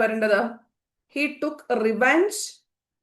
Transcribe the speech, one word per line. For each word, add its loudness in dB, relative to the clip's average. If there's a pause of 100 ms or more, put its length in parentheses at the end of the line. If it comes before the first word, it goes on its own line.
വരേണ്ടത്? 2 (760)
He -2 (180)
took -4 (280)
revenge 2 (640)